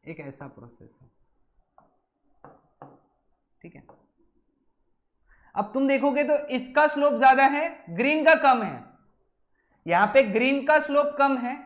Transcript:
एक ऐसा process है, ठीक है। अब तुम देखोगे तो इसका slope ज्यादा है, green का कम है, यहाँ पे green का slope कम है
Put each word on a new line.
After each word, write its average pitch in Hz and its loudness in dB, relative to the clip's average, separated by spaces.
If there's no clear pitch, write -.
एक 160 -18
ऐसा 139 -16
process - -20
है, 127 -20
ठीक 170 -20
है। 135 -20
अब 202 -6
तुम 269 0
देखोगे 277 0
तो 294 0
इसका 294 0
slope 285 0
ज्यादा 262 6
है, 285 -6
green 285 -2
का 320 6
कम 247 2
है, 175 -12
यहाँ 170 0
पे 269 6
green 262 -2
का 302 4
slope 285 -2
कम 269 0
है 247 -8